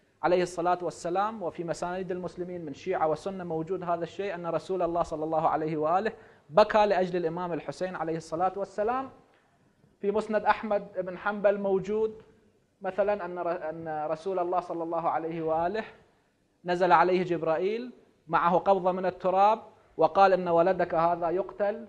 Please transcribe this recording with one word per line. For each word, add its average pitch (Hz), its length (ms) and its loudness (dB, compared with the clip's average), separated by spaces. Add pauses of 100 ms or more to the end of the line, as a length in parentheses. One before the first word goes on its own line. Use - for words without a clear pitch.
(240)
عليه 180 200 4
الصلاة 175 380 -2
والسلام، 190 600 -4
وفي 165 200 -6
مسانيد 175 480 -6
المسلمين 180 540 -8
من 143 80 -10
شيعة 175 340 -2
وسنة 180 360 -4
موجود 170 400 -4
هذا 170 200 -2
الشيء، 185 320 -6
أن 175 120 -8
رسول 165 340 -4
الله 170 220 0
صلى 156 200 -4
الله 160 240 0
عليه 156 300 0
وآله 180 340 0 (380)
بكى 214 360 6
لأجل 185 320 0
الإمام 175 360 -4
الحسين 170 420 -6
عليه 160 220 -4
الصلاة 170 380 -2
والسلام. 208 540 -4 (920)
في 202 100 0
مسند 214 340 -2
أحمد 202 420 0 (100)
بن 180 200 -6
حنبل 202 420 2
موجود 202 640 0 (600)
مثلًا 196 440 -2
أن 180 140 -8
ر-، 165 300 -4
أن 160 420 -6
رسول 185 280 -4
الله 175 200 0
صلى 170 240 -6
الله 165 260 -2
عليه 165 320 -4
وآله 170 420 0 (840)
نزل 175 260 2
عليه 175 320 6
جبرائيل 170 680 -2 (360)
معه 165 300 4
قبضة 185 340 4
من 185 140 -4
التراب 190 560 2 (360)
وقال: 190 360 6
"إن 180 140 0
ولدك 175 480 4
هذا 170 340 2
يقتل 202 600 -4